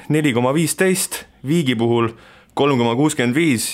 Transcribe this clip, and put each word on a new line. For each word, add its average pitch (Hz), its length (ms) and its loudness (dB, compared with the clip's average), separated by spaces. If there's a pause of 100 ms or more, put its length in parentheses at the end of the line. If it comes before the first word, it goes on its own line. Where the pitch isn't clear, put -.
neli 151 240 0
koma 123 240 0
viisteist, 185 680 -2 (200)
Viigi 139 320 0
puhul 117 320 2 (440)
kolm 139 280 2
koma 117 160 0
kuuskümmend 127 380 0
viis 143 380 0